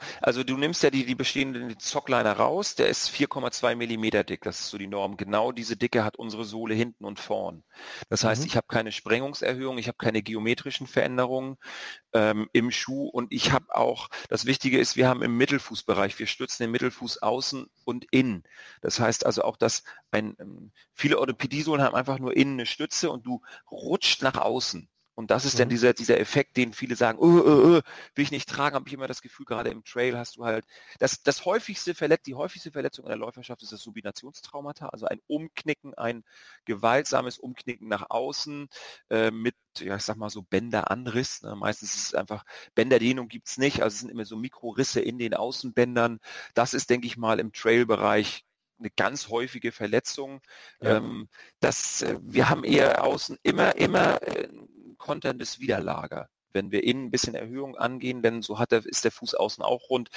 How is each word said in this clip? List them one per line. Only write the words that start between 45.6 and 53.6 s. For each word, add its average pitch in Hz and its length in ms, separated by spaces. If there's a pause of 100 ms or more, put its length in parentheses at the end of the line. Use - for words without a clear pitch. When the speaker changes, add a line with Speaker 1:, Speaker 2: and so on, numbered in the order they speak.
Speaker 1:
Das 117 200
ist, - 160
denk 123 160
ich 120 120
mal, 113 220
im 110 140
Trail-Bereich 107 920 (340)
eine 110 120
ganz 113 380
häufige 117 420
Verletzung. 123 720 (400)
Speaker 2:
Ja. 110 180
Speaker 1:
Ähm, 110 300 (300)
das, - 420
äh, - 200
wir 127 280
haben 143 140
eher - 400
außen 135 400
immer, - 340